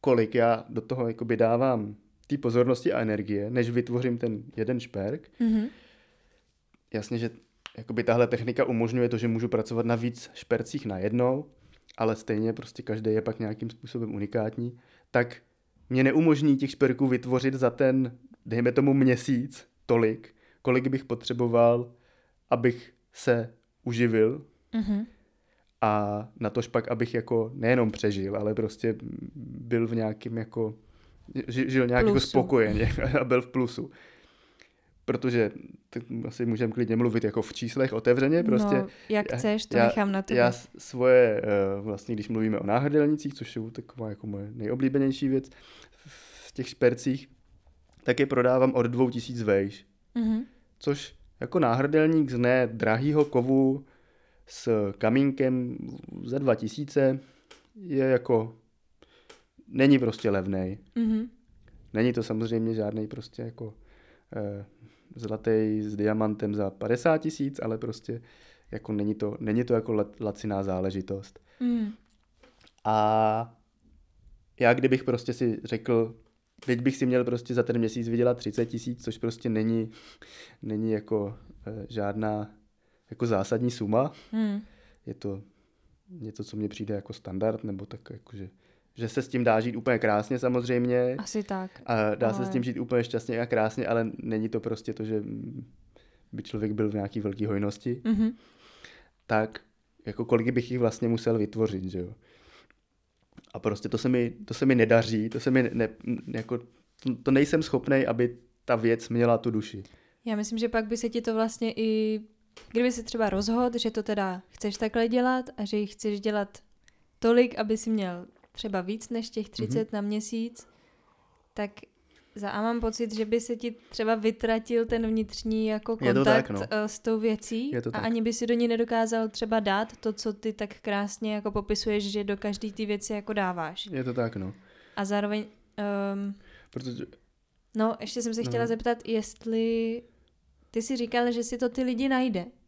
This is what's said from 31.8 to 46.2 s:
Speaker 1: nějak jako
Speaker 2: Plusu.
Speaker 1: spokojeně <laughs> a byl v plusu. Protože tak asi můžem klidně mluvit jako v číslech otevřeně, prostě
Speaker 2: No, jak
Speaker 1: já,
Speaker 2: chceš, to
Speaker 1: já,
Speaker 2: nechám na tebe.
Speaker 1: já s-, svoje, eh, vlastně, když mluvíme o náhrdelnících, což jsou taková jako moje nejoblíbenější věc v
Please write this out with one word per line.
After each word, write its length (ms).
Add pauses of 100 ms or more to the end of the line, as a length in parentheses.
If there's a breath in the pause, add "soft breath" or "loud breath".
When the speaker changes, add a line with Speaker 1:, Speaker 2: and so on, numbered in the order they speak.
Speaker 1:
nějak 160
jako 100
Speaker 2:
Plusu. 160
Speaker 1:
spokojeně 640 (120)
<laughs> 160
a 40
byl 180
v 40
plusu. 440 (1160 soft breath)
Protože 420 (400)
tak 120 (260)
asi 180
můžem 260
klidně 240
mluvit 280
jako 180
v 100
číslech 400
otevřeně, 500
prostě 320
Speaker 2:
No, 120 (220 loud breath)
jak 240
Speaker 1:
já, 60
Speaker 2:
chceš, 280
to 100
Speaker 1:
já, 100
Speaker 2:
nechám 260
na 100
tebe. 180
Speaker 1:
já 120
s-, 160 (100)
svoje, 680
eh, 360
vlastně, 340
když 140
mluvíme 300
o 80
náhrdelnících, 680
což 180
jsou 180
taková 380
jako 180
moje 280
nejoblíbenější 720
věc 220 (560 loud breath)
v 460